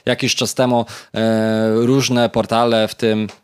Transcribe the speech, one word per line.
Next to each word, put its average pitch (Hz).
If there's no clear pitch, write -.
jakiś 123
czas -
temu, 123
e, 110
różne 120
portale, 113
w -
tym 107